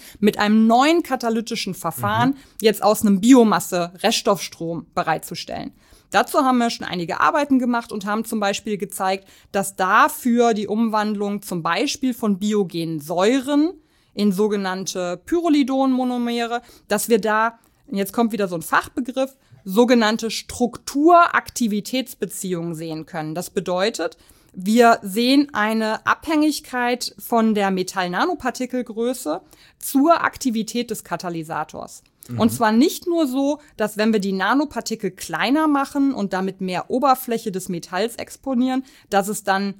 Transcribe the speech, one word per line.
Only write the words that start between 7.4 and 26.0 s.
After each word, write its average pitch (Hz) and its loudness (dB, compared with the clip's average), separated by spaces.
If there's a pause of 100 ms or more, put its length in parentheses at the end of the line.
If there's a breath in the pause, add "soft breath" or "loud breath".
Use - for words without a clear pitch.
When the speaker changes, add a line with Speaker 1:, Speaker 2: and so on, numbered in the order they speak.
Speaker 1:
gemacht 240 -4
und 202 -8
haben 214 -4
zum 226 -6
Beispiel 202 -4
gezeigt, 190 -4 (240 soft breath)
dass 196 -4
dafür 233 2
die 208 -4
Umwandlung 208 -2
zum 180 -6
Beispiel 233 -2
von 208 -2
biogenen 175 -2
Säuren 254 2 (420 soft breath)
in 208 2
sogenannte 185 -2
Pyrrolidon-Monomere, 254 0 (240 soft breath)
dass 208 -2
wir 226 4
da, 220 0 (320)
jetzt 196 -4
kommt 233 0
wieder 202 -2
so 180 -6
ein 165 -6
Fachbegriff, - -4 (300 soft breath)
sogenannte 226 2
Struktur-Aktivitätsbeziehungen 233 0
sehen 160 -10
können. 156 -8
Das 180 -8
bedeutet, 190 -4 (380 soft breath)
wir 226 4
sehen 240 2
eine 220 -2